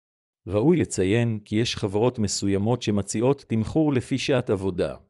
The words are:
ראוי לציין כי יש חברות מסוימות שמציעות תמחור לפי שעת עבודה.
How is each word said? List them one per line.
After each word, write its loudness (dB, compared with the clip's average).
ראוי 4
לציין 0
כי -4
יש 0
חברות 0
מסוימות 0
שמציעות -2
תמחור 0
לפי -2
שעת 0
עבודה. -2